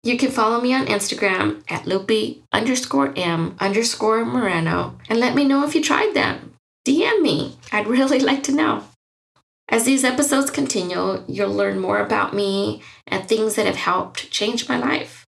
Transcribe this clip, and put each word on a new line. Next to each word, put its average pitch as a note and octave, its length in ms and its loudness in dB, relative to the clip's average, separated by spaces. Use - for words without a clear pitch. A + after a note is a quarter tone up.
You A#3+ 160 0
can B3+ 120 2
follow A#3 300 2
me B3 140 2
on C4+ 120 0
Instagram G3+ 840 -2
at E3 160 -6
Lupe G3 560 -2
underscore C4 640 0
M E3+ 420 -2
underscore A3 680 0
Moreno, F3 720 0
and A3+ 100 2
let A#3+ 160 2
me C#4+ 100 4
know C#4 200 4
if D4+ 100 -4
you D#4+ 80 2
tried G4+ 300 2
them. - 400 -2
D C#4+ 180 2
M A4 200 2
me. G3 340 0
I'd G#3 140 0
really C4 320 4
like C4+ 240 2
to C4+ 100 -2
know. D#4 320 0
As A#3 160 2
these C4+ 180 2
episodes C4+ 460 2
continue, F#3 760 -2
you'll G3+ 280 -2
learn G3 260 0
more G3+ 200 0
about G3+ 340 0
me G3+ 480 -2
and F#3+ 200 -6
things A3 280 2
that G#3+ 100 0
have F#3+ 120 0
helped - 540 -4
change A#3 380 -2
my B3+ 80 0
life. - 540 -4